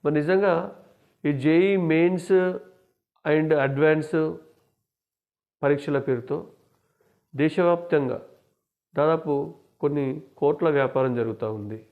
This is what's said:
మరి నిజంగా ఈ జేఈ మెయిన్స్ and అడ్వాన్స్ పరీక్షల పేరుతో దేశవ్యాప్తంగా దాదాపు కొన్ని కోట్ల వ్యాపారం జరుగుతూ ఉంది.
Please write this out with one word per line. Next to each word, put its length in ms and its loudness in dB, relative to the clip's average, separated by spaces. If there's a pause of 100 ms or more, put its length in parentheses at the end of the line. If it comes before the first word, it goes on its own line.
మరి 160 0
నిజంగా 340 2 (720)
ఈ 60 0 (120)
జేఈ 320 4 (160)
మెయిన్స్ 400 2 (1000)
and 200 2 (120)
అడ్వాన్స్ 500 2 (1500)
పరీక్షల 440 0
పేరుతో 400 -4 (880)
దేశవ్యాప్తంగా 840 0 (760)
దాదాపు 580 -2 (240)
కొన్ని 420 -2 (160)
కోట్ల 320 0
వ్యాపారం 500 0
జరుగుతూ 400 -4
ఉంది. 200 -10 (120)